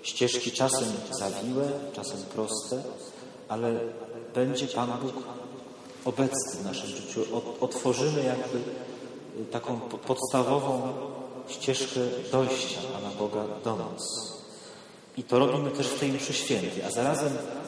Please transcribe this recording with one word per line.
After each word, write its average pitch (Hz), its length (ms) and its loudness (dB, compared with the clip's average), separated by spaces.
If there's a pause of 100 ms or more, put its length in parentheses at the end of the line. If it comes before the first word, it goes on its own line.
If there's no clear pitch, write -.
ścieżki, 123 500 2
czasem 131 360 4 (300)
zawiłe, 117 500 0 (240)
czasem 101 300 -6 (120)
proste, 110 480 -2 (680)
ale 113 320 2 (540)
będzie 131 320 4
Pan 123 340 0
Bóg 131 140 -2 (880)
obecny 131 560 2
w 95 40 -4
naszym 95 240 -4
życiu. 113 480 -2
Ot-, - 240 -4
otworzymy 131 640 4
jakby, 127 340 2 (840)
y, - 20 -4
taką 117 360 -2
po-, - 180 -6
podstawową 131 960 4 (560)
ścieżkę 131 520 0 (320)
dojścia 131 480 4 (120)
Pana 101 260 -4
Boga 104 260 0 (200)
do 110 120 2
nas. 110 260 -4 (1120)
I 123 60 -2
to 123 160 6
robimy 139 320 6
też - 160 2
w - 120 0
tej 139 140 4
mszy 139 200 0
świętej, 95 500 0
a 98 80 -2
zarazem 139 420 4 (360)